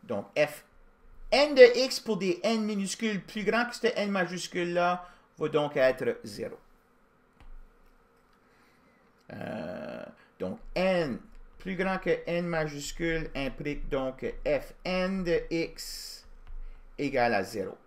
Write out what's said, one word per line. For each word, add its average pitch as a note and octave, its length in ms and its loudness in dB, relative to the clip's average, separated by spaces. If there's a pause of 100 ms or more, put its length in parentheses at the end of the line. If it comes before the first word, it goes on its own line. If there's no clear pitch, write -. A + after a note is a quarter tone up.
Donc, G#2 240 -6 (100)
f D3 260 2 (680)
n C#4+ 240 4
de B3+ 80 12 (120)
x C4 240 0
pour G#3+ 180 -2
des F3 260 0
n A3 200 2
minuscules G#3 600 -2
plus G#3+ 200 -8
grand A3+ 220 2
que A#3+ 100 -8
ce - 120 0
n G3+ 240 0
majuscule-là F3 960 0 (300)
va D3+ 100 0
donc D3 260 0
être C3 480 2
zéro. - 360 -10 (2750)
Euh, D#2 760 -8 (340)
donc, F#2 200 -6 (160)
n F3 440 0 (380)
plus F#3 180 -8
grand F#3+ 220 -2
que E3 300 0
n F3 180 -2
majuscule D#3+ 920 -4
implique C#3+ 540 -4
donc C3 340 -4 (220)
f C#3 280 -2 (100)
n F#3 400 0
de E3 260 2
x - 760 -6 (720)
égale B2+ 360 2
à G2 100 2
zéro. F#2+ 320 -6 (120)